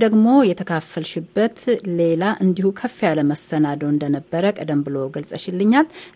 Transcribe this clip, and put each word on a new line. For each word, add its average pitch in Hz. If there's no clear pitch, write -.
ደግሞ 220
የተካፈልሽበት 175
ሌላ 165
እንዲሁ 190
ከፍ -
ያለ 156
መሰናዶ 151
እንደነበረ 147
ቀደም 151
ብሎ 135
ገልጸሽልኛል። 190